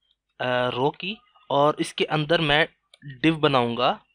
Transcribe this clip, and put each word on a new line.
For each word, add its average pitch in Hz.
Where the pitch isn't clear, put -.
अ, 123
रो 131
की, 185
और 143
इसके -
अंदर 156
मैं 151
डिव 160
बनाऊँगा 135